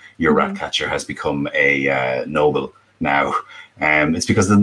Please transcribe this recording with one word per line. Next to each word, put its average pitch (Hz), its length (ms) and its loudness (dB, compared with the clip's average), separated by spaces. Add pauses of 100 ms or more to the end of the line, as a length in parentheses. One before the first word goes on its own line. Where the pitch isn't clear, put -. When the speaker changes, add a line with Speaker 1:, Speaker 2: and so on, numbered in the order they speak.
(180)
Speaker 1:
your 80 140 2
Speaker 2:
Mm-hmm. 69 220 2
Speaker 1:
Ratcatcher 73 360 -6
has 76 160 -4
become 71 480 -4
a, 71 360 2
uh, 65 360 -2
noble 73 480 0 (260)
now. 71 360 0 (460)
Um, 76 340 2
it's 85 100 -4
because 101 240 2
of 104 60 6
the 101 80 8